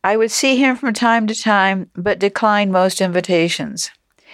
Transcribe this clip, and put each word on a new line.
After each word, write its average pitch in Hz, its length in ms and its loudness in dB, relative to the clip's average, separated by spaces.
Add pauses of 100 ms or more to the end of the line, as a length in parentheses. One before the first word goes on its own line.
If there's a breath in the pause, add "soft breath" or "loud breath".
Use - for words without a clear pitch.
I 208 140 2
would 220 120 0
see 269 260 0
him 262 200 2
from 247 160 -4
time 226 360 2
to 220 60 -4
time, 190 600 0
but 190 240 -2
declined 202 540 0
most 185 280 2
invitations. 175 920 -2 (440 loud breath)